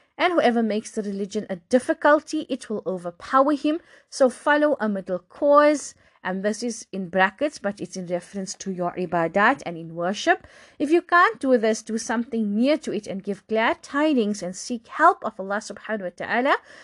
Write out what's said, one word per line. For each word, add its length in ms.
and 160
whoever 280
makes 300
the 120
religion 460
a 60
difficulty, 920
it 200
will 160
overpower 680
him. 260
So 200
follow 520
a 80
middle 300
course." 760
And 160
this 220
is 280
in 180
brackets, 500
but 200
it's 160
in 120
reference 480
to 160
your 260
ibadat 640
and 140
in 160
worship. 540
"If 100
you 140
can't 360
do 160
this, 280
do 160
something 560
near 260
to 100
it 140
and 160
give 240
glad 380
tidings 580
and 140
seek 320
help 360
of 160
Allah 220
subhanahu 480
wa 80
ta'ala 400